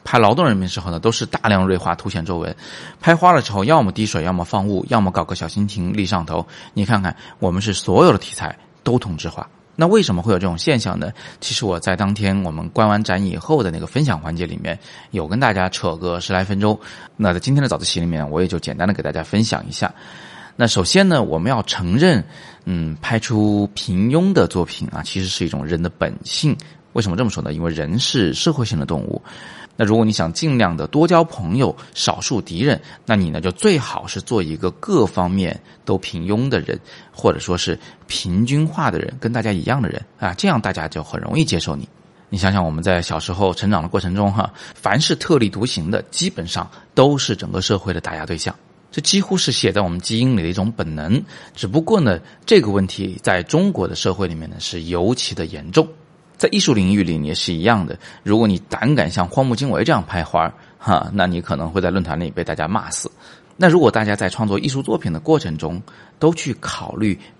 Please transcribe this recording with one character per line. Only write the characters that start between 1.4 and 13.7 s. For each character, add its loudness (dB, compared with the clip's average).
量 4
锐 2
化 -2
凸 -8
显 -4
皱 -4
纹， -6
拍 6
花 6
的 4
时 -4
候 0
要 4
么 0
滴 -2
水， -2
要 0
么 0
放 -2
雾， 0
要 2
么 2
搞 0
个 -6
小 -6
蜻 -2
蜓 -4
立 0
上 -2
头。 -2
你 0
看 0
看， -2
我 0
们 0
是 -2
所 4
有 8
的 2
题 -8
材 -8
都 2
同 -4
质 -8
化。 -12
那 2
为 6
什 2
么 0
会 2
有 4
这 0
种 -2
现 2
象 -2
呢？ -4
其 -6
实 -2
我 0
在 0
当 2
天 0
我 -4
们 -8
观 4
完 4
展 0
以 -2
后 2
的 0